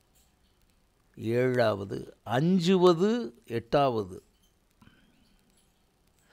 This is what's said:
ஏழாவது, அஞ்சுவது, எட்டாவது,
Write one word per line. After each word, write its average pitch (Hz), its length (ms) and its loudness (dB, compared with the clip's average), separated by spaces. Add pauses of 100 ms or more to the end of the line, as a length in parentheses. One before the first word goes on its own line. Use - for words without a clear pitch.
(1160)
ஏழாவது, 113 800 -2 (260)
அஞ்சுவது, 175 880 2 (340)
எட்டாவது, 117 720 -2 (2250)